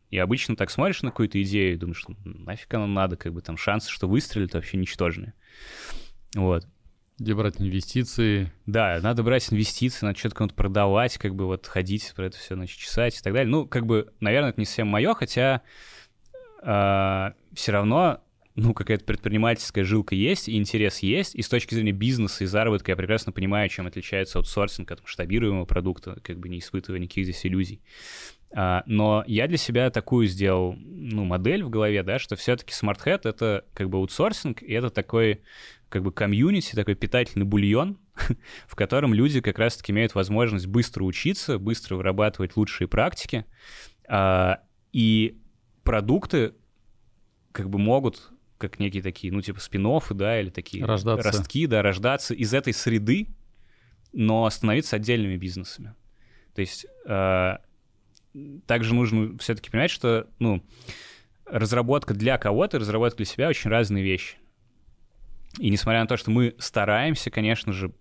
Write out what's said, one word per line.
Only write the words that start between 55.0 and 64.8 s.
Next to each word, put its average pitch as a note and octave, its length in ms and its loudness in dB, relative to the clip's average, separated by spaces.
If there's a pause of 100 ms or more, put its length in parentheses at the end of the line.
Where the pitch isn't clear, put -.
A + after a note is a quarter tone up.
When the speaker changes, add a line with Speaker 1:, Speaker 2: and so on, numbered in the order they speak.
Speaker 1:
бизнесами. F#2 580 -10 (600)
То - 60 -4
есть, - 260 -8 (200)
а, F#2+ 540 2 (1040)
также A#2 280 2
нужно A2 440 2
все-таки - 320 -4
понимать, C#3+ 200 2
что, A2+ 380 0 (100)
ну, G#2+ 240 2 (840)
разработка A#2+ 680 0
для A2+ 240 2
кого-то, C3+ 400 0
разработка A2 380 0
для G#2 100 -4
себя C#3+ 220 -2
очень C3+ 220 -2
разные G#2 340 2
вещи. F#2+ 320 -2 (1200)